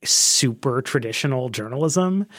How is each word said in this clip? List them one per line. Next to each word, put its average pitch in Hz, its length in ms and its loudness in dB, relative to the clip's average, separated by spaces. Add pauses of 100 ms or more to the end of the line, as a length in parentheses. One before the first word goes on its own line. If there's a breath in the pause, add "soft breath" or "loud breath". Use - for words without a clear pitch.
super - 800 2
traditional 127 680 -2
journalism 156 760 0 (140)